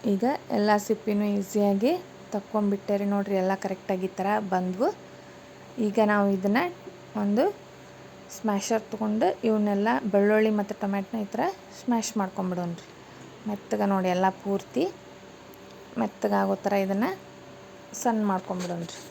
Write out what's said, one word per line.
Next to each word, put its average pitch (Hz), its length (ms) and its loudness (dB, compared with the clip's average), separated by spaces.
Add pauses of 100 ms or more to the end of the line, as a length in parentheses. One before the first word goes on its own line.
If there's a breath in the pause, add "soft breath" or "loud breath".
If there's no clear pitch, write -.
(120)
ಈಗ 196 120 2 (320)
ಎಲ್ಲ 208 200 4
ಸಿಪ್ಪಿನೂ 208 480 0 (140)
ಈಸಿಯಾಗಿ 202 540 2 (400)
ತಕ್ಕೊಂಬಿಟ್ಟೆ 202 640 0
ರೀ. 202 80 0
ನೋಡ್ರಿ, 202 300 0
ಎಲ್ಲ 190 200 2
ಕರೆಕ್ಟಾಗಿ 190 520 -2
ಈ 185 120 -4
ಥರ 190 80 0 (260)
ಬಂದ್ವು. 185 360 0 (960 loud breath)
ಈಗ 202 180 0
ನಾವು 208 220 4 (100)
ಇದನ್ನ 202 240 2 (640)
ಒಂದು 208 220 4 (920)
ಸ್ಮ್ಯಾಶರ್ 214 540 0
ತೊಗೊಂಡು 220 380 0 (180)
ಇವನ್ನೆಲ್ಲ 208 420 2 (240)
ಬೆಳ್ಳುಳ್ಳಿ 214 380 6
ಮತ್ತು 208 300 0
ಟೊಮೆಟೊನ 202 420 -2
ಈ 202 100 -6
ಥರ 226 80 -4 (400)
ಸ್ಮ್ಯಾಶ್ 233 360 0
ಮಾಡ್ಕೊಂಬಿಡೋಣ್ರಿ. 185 720 -4 (600 loud breath)
ಮೆತ್ತಗೆ 208 380 -2
ನೋಡಿ, 190 220 2
ಎಲ್ಲ 185 200 4 (140)
ಪೂರ್ತಿ 196 420 0 (1120)
ಮೆತ್ತಗಾಗೋ 202 560 2
ಥರ 202 180 -2
ಇದನ್ನು 196 380 2 (920)
ಸಣ್ಣ 220 220 2
ಮಾಡ್ಕೊಂಬಿಡೋಣ್ರಿ. 180 720 -2 (140)